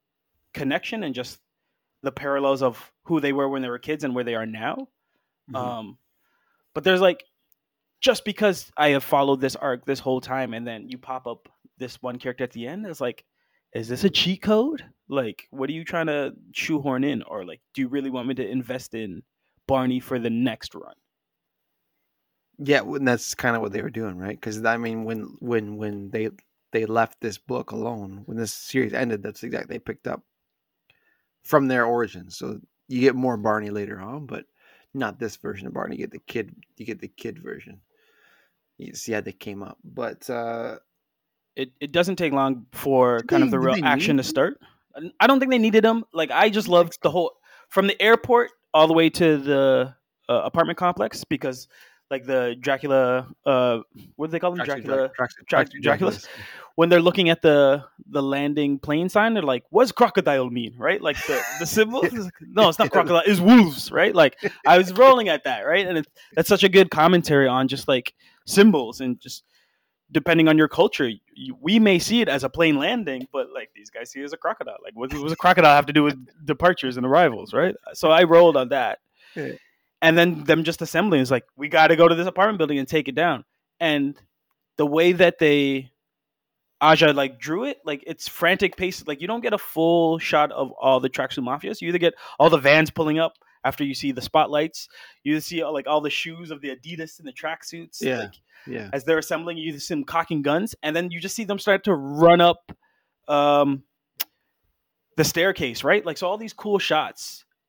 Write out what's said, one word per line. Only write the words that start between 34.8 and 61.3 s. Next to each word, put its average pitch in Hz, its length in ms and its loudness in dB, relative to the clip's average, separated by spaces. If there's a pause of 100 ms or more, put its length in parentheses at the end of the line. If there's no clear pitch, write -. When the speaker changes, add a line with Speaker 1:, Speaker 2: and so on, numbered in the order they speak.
Speaker 2:
not 117 260 -8
this 113 160 -8
version 98 320 -14
of - 60 -12
Barney. - 240 -10
You - 100 -12
get - 40 -20
the - 80 -20
kid, 98 360 -10 (220)
you 113 80 -18
get 104 140 -12
the 107 80 -16
kid - 320 -16
version. - 420 -18 (960)
You - 180 -18
see - 160 -12
how 107 100 -4
they - 120 -12
came 101 300 -14
up. - 200 -18
But, - 460 -12
uh, 117 500 -8 (760)
Speaker 1:
It, 131 240 -8
it 143 120 -12
doesn't 180 260 0
take 165 160 -2
long 135 380 -2
for 127 480 2
Speaker 2:
Did 117 100 -8
Speaker 1:
kind 330 140 4
of 131 60 2
Speaker 2:
they, 135 80 0
Speaker 1:
the 131 40 -2
Speaker 2:
did 131 40 0
Speaker 1:
real 131 100 2
Speaker 2:
they 180 60 -2
Speaker 1:
action 147 360 2
Speaker 2:
need 131 60 0
Speaker 1:
to - 40 -8
Speaker 2:
to? - 20 -6
Speaker 1:
start. 156 280 0 (380)
I, 160 160 -14 (100)
I 214 60 6
don't 269 120 4
think 262 120 0
they 254 60 4
needed 220 260 4
them. 226 300 0
Like, 156 180 -2
I 185 180 4
just 202 180 -2
Speaker 2:
I - 20 -6
don't 175 40 4
Speaker 1:
loved 175 200 4
Speaker 2:
think - 100 -20
Speaker 1:
the 165 60 0
Speaker 2:
so. - 40 0
Speaker 1:
whole, 170 180 -2 (380)
from 196 180 2
the 196 140 -2
airport 233 500 4 (220)
all 156 140 6
the 165 60 2
way 165 180 6
to 160 260 4
the, 135 580 2 (340)
uh, 117 140 2
apartment 165 340 -2
complex, 180 460 -4
because, 131 440 -8 (440)
like, 127 140 -6
the 123 340 -2
Dracula, 131 680 0 (180)
uh, 127 340 2 (380)
what 151 100 -6
do 160 40 -16
they 165 80 -4
call 180 120 -2
them? 175 80 -8
Speaker 2:
Tracksuit 123 60 -6 (200)
Speaker 1:
Dracula, 135 120 -2 (180)
Speaker 2:
Dra-, 127 120 -2
tracksuit, - 200 -20
Speaker 1:
Dra-, 135 180 2
Speaker 2:
tracksuit - 160 -14
Speaker 1:
Dracula? 147 300 0
Speaker 2:
Draculas. - 160 -12 (480)
Speaker 1:
When 170 140 4
they're 175 120 8
looking 175 280 2
at 165 120 0
the, 143 420 6 (240)
the 143 140 -4
landing 143 560 -2
plane 156 320 -4
sign, 220 240 0
they're 208 80 -2
like, 131 300 -2
"What's 220 200 4
crocodile 143 600 2
mean?" 120 260 -8
Right? 156 240 -2
Like, 147 240 -2
the, 127 160 -2 (180)